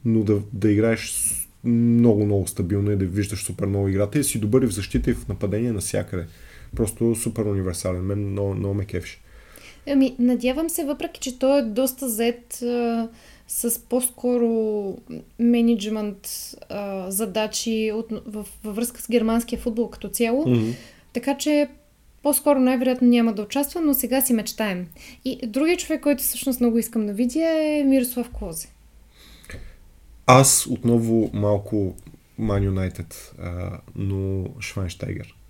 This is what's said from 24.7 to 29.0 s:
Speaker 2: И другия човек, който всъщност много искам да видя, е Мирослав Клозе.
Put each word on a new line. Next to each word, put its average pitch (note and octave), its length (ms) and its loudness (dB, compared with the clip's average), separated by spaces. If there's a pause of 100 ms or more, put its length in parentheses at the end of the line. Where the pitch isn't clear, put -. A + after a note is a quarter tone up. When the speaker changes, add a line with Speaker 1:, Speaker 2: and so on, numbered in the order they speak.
Speaker 2:
И C4+ 220 -6
другия D4+ 300 2
човек, D#4+ 240 -4
който D4 220 2
всъщност - 380 -4
много A#3 180 4
искам A3 280 -2
да G#3 60 -4
видя, B3 260 0 (400)
е C#4+ 60 2
Мирослав B3 460 2
Клозе. E3 380 -10 (1600)